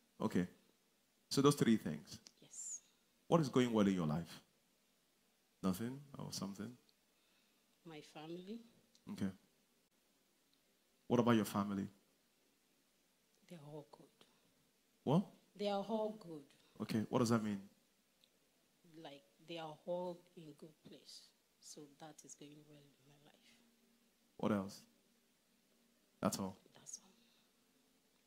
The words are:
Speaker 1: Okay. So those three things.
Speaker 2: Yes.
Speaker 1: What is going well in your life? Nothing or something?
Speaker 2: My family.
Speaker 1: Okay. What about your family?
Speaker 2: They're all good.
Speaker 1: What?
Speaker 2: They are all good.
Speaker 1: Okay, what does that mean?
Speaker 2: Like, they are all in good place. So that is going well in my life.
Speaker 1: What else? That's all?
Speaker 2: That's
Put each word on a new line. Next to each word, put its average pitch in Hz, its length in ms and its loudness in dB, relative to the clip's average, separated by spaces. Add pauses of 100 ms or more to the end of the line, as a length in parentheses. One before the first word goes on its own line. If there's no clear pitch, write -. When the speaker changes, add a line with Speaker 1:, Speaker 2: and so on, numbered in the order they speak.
(200)
Speaker 1:
Okay. 92 260 0 (840)
So - 100 4
those 143 140 8
three 117 220 6
things. 76 420 -6 (220)
Speaker 2:
Yes. - 400 -12 (480)
Speaker 1:
What 165 120 8
is 143 80 2
going 120 240 4
well 107 140 6
in 98 80 6
your 90 120 2
life? 80 340 -2 (1200)
Nothing 113 380 -2 (180)
or 98 120 -10
something? 101 400 -8 (1160)
Speaker 2:
My 156 140 -14 (120)
family. 180 460 -10 (540)
Speaker 1:
Okay. 98 180 -2 (1800)
What 120 140 6
about 117 160 8
your 107 80 6
family? 101 420 0 (1600)
Speaker 2:
They're 175 120 -16 (120)
all 151 200 -12
good. - 140 -20 (1000)
Speaker 1:
What? 165 200 6 (320)
Speaker 2:
They 202 120 -2
are 196 180 0
all 214 320 -2
good. 160 240 -12 (380)
Speaker 1:
Okay, 107 280 0
what 131 120 4
does 120 80 4
that 113 160 4
mean? 104 160 -2 (1400)
Speaker 2:
Like, 143 220 -16 (260)
they 170 100 -6
are 156 160 -6 (120)
all 175 340 -4 (160)
in 170 80 -16 (140)
good 156 140 -18 (160)
place. - 400 -20 (320)
So - 220 -16 (180)
that 156 140 -14 (100)
is 139 100 -16
going 151 220 -16 (120)
well 147 120 -20 (260)
in 143 60 -20 (120)
my - 60 -20
life. - 260 -20 (800)
Speaker 1:
What 107 140 4
else? 98 280 0 (1400)
That's 101 180 0
all? 95 180 -6 (180)
Speaker 2:
That's - 260 -16 (1300)